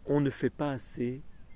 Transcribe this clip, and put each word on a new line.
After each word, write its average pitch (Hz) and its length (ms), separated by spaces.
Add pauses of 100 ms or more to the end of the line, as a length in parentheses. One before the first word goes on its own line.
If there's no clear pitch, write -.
On 143 160
ne 139 80
fait 127 220
pas 147 220
assez 123 500 (340)